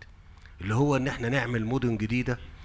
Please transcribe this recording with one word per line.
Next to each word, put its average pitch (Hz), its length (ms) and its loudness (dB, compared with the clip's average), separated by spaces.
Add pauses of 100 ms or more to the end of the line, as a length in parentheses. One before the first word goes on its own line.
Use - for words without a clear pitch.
(600)
اللي 101 140 0
هو 143 200 4
إن 131 120 2
إحنا 123 220 -2
نعمل 120 360 0
مدن 120 320 0
جديدة، 120 420 0 (260)